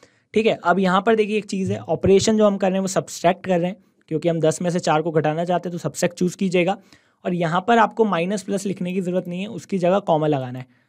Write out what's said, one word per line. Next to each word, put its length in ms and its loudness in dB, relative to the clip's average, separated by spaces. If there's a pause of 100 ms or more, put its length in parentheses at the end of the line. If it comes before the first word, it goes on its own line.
(340)
ठीक 120 2
है? 180 2
अब 140 4
यहाँ 240 2
पर 140 4
देखिए 220 0
एक 60 -6
चीज़ 280 -4
है, 60 -4
ऑपरेशन 600 2
जो 80 6
हम 100 2
कर 100 -2
रहे 80 0
हैं, 60 0
वो 60 -4
सब्ट्रैक्ट 600 -2
कर 140 2
रहे 100 -2
हैं, 60 -12 (320)
क्योंकि 200 -2
हम 120 0
दस 220 0
में 80 0
से 100 -2
चार 220 2
को 80 -2
घटाना 340 0
चाहते 240 -2
हैं, 40 -8
तो 60 -8
सब्ट्रैक्ट 380 -4
चूज़ 200 0
कीजिएगा। 420 0 (460)
और 100 -2
यहाँ 340 -2
पर 100 4
आपको 260 2
माइनस 380 -2
प्लस 240 -4
लिखने 260 -6
की 80 -2
ज़रूरत 280 -4
नहीं 120 -8
है, 60 -6
उसकी 320 -8
जगह 200 2
कॉमा 280 0
लगाना 320 -2
है, 80 -14 (220)